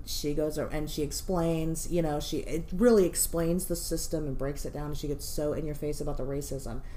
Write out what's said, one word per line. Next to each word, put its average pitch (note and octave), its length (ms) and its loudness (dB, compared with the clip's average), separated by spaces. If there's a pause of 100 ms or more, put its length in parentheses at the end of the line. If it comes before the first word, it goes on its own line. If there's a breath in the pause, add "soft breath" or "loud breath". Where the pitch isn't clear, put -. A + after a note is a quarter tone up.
she - 280 -2
goes D#3 260 2
ar-, A#2 100 -2
and D3+ 200 -2
she - 120 -2
explains, D#3+ 920 0
you E3+ 100 4
know, D3+ 180 2
she, D#3 200 -2
it E3 320 -4
really G#3 340 8
explains E3+ 600 2
the F3 100 -2
system D#3+ 500 -2
and C3+ 120 -2
breaks C#3+ 260 -2
it B2+ 100 -6
down, D3 140 -6
and D3 100 -4
she D3+ 100 -4
gets C#3+ 180 -4
so D3+ 280 0
in D3+ 120 -2
your D3+ 100 -2
face D3 240 -2
about C#3+ 180 -2
the C3+ 60 -2
racism C3+ 580 -4 (160 loud breath)